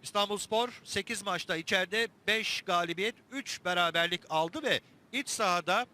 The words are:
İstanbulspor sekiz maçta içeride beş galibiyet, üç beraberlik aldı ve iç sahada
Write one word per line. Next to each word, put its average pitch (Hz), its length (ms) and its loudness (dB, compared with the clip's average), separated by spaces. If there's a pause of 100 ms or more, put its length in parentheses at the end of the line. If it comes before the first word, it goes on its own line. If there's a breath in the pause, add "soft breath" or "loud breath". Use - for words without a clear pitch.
İstanbulspor 208 800 0
sekiz 202 380 -4
maçta 185 340 -2
içeride 190 520 0 (180)
beş 214 360 0
galibiyet, 175 520 0 (180)
üç - 320 -8
beraberlik 175 560 2 (100)
aldı 165 320 0
ve 202 180 2 (320 loud breath)
iç 262 160 -4
sahada 185 640 0